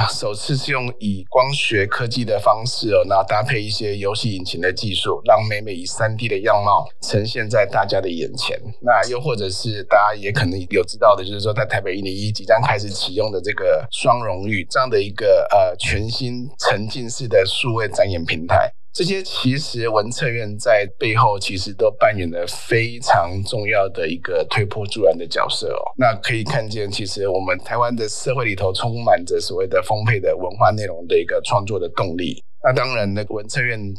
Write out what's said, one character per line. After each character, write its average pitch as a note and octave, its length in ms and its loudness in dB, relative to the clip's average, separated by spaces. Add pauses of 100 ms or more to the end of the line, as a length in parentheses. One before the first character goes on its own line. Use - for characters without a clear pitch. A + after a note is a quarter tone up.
(100)
首 G#2+ 240 -4
次 C#3 220 -2
是 C3+ 160 -4
用 B2 260 -2
以 G2 320 -4
光 C3 240 4
学 G#2 320 2
科 A#2+ 180 -2
技 A#2 200 -2
的 G#2 120 2
方 A2 300 2
式 A#2 240 -4
哦， F#2 180 8
那 G2 140 4
搭 G#2+ 220 2
配 A2 180 0
一 G#2 80 -6
些 G#2 260 -4
游 G2 160 -2
戏 G#2+ 220 -2
引 F#2 100 -6
擎 E2+ 160 -6
的 F2+ 120 0
技 G2+ 200 -4
术， F2 320 -2
让 A2 140 8 (100)
美 G#2 120 -2
美 G#2+ 120 -8
以 F2 140 -8
三 A2 300 -2
D A#2 100 -4
的 G#2+ 140 -2
样 G#2+ 240 4
貌 G2 200 4 (160)
呈 G#2+ 240 0
现 A2 240 -4
在 G#2+ 160 4
大 G2+ 220 0
家 G2 140 0
的 F#2+ 100 -4
眼 E2+ 260 -4
前。 - 240 -4 (220)
那 A#2+ 260 4
又 B2 120 -4
或 C#3 160 -2
者 G2+ 120 -4
是 G2+ 360 -6
大 G#2 120 2
家 G#2 240 4
也 G2 120 -4
可 G#2+ 140 2
能 F2+ 120 -2 (120)
有 G2 140 2
知 - 140 -8
道 G#2+ 160 8
的， F#2+ 100 0
就 F#2+ 60 -6
是 G2+ 80 -6
说 G#2 160 -2
在 A2 100 0
台 - 160 -2
北 F#2+ 140 -4
一 G2 80 -6
零 F#2+ 100 -4
一 G2+ 200 -4
即 G2+ 120 -8
将 A2 160 4
开 B2 160 2
始 G#2 140 -6
启 F#2+ 240 -6
用 G#2+ 160 0
的 F#2+ 100 -2
这 G2 120 -2
个 E2+ 400 2
双 A#2+ 340 2
荣 F#2+ 220 -4
誉 G2+ 200 -2
这 - 120 0
样 B2+ 100 0
的 G#2+ 100 4
一 G2+ 120 -4
个， G2 400 4
呃， F#2 240 4
全 G#2+ 340 -2
新 B2 380 -4 (100)
沉 G#2+ 300 0
浸 A#2 200 -8
式 A#2+ 200 -6
的 G2+ 180 6
数 - 280 -2
位 A2 140 0
展 G2+ 220 2
演 E2 140 -2
平 D#2+ 240 -4
台。 - 260 2 (160)
这 - 140 -2
些 F#3+ 180 0
其 C3 340 0
实 A#2+ 320 -4
文 G#2+ 220 2
策 C3 160 -2
院 A2 320 -2
在 G#2+ 260 4 (140)
背 A2 160 2
后 A2 240 4
其 G2 180 -4
实 G2 160 -4
都 G#2+ 160 2 (120)
扮 G#2+ 160 6
演 F2+ 160 -2
了 E2+ 160 -2
非 A#2 500 -2
常 F#2+ 460 2
重 G#2 240 -4
要 G2+ 220 2
的 E2+ 180 -4
一 E2+ 80 -4
个 E2 340 -2
推 G#2+ 140 2
波 G2+ 220 -4
助 G#2 180 -2
澜 E2+ 120 6
的 E2+ 80 -8
角 - 240 -2
色 - 200 -4
哦。 - 280 -6
那 B2+ 200 6
可 G2+ 180 -2
以 A2+ 80 -2
看 A2 260 -2
见， G#2 220 -4
其 G2 160 -4
实 G2 220 -2
我 F#2 100 2
们 F#2 200 0
台 A2 180 -6
湾 A#2+ 180 2
的 A2 140 -2
社 - 260 -4
会 C3 100 -2
里 G2+ 120 -2
头 F#2+ 160 0
充 A#2 320 -2
满 G2 200 4
着 - 140 0
所 - 200 -4
谓 - 100 0
的 C#5 160 2
丰 G#2+ 200 0
沛 A2 140 2
的 E2+ 180 2
文 F2+ 200 -4
化 G#2 140 6
内 G#2+ 140 -2
容 E2+ 220 -8
的 F2 100 2
一 E2+ 80 4
个 F2 200 -2
创 G2+ 200 0
作 G2 140 -4
的 F2 120 -2
动 F2+ 260 -4
力。 F2 260 -4 (220)
那 C3 80 4
当 B2+ 200 0
然， G2+ 220 0
那 G#2+ 80 -2
个 G#2 100 -8
文 G#2 160 -6
策 C3+ 120 -2
院 A2 380 -4